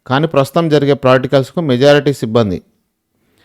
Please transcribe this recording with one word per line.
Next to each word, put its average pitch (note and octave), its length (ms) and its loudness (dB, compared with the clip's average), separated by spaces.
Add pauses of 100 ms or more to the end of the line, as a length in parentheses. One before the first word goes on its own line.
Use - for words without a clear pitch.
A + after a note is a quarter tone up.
కానీ C#3 200 -2
ప్రస్తుతం D#3 420 -2
జరిగే C#3+ 260 2
ప్రాక్టికల్స్కు C3 640 0
మెజారిటీ C#3+ 520 2
సిబ్బంది A2 500 -4 (840)